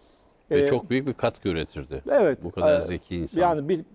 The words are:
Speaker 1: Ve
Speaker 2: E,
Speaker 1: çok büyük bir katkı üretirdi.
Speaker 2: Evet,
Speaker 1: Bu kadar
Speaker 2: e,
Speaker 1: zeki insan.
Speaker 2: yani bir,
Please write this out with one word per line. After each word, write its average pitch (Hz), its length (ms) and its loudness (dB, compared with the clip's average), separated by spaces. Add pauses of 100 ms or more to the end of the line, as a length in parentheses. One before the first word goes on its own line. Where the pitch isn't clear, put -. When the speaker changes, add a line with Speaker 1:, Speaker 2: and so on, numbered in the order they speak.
(500)
Speaker 1:
Ve 143 120 4
Speaker 2:
E, 139 40 2
Speaker 1:
çok 135 240 0
büyük 135 160 0
bir 131 60 -2
katkı - 360 -2
üretirdi. 73 640 -6
Speaker 2:
Evet, 196 340 2
Speaker 1:
Bu 87 60 -8
kadar 151 280 2
Speaker 2:
e, - 20 -2
Speaker 1:
zeki - 360 -6
insan. 87 240 -4
Speaker 2:
yani 156 280 2
bir, 170 160 -2 (100)